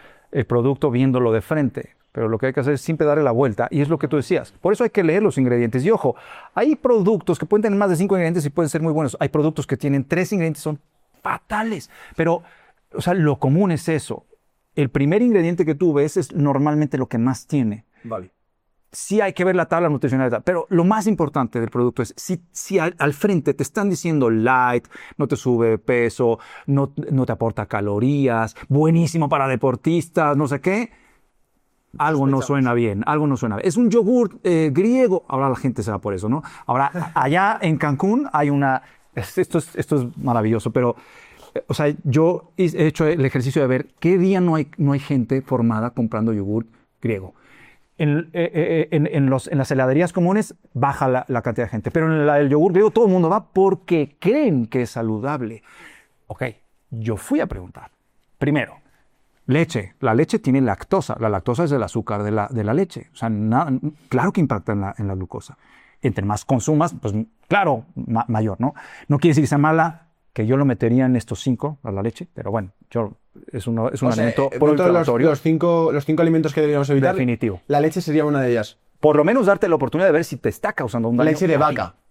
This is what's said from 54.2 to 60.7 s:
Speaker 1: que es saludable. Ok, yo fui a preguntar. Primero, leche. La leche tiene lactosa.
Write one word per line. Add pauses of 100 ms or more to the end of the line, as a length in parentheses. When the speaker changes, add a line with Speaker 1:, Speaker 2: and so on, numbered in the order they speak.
Speaker 1:
que
es
saludable. (640)
Ok, (440)
yo
fui
a
preguntar. (480)
Primero, (680)
leche.
La
leche
tiene
lactosa.